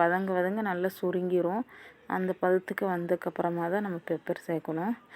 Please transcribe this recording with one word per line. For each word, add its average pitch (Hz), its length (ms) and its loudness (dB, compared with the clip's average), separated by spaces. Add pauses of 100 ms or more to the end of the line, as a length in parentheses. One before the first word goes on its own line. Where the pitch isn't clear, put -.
வதங்க 185 280 4 (100)
வதங்க 190 200 0 (100)
நல்லா 180 300 0
சுருங்கிரும். 180 680 0 (520)
அந்த 185 120 0 (140)
பதத்துக்கு 185 500 2
வந்ததுக்கப்புறமா 175 800 -2
தான் 208 160 -2
நம்ம 170 240 -6
பெப்பர் - 380 -4
சேர்க்கணும். 165 440 -2 (220)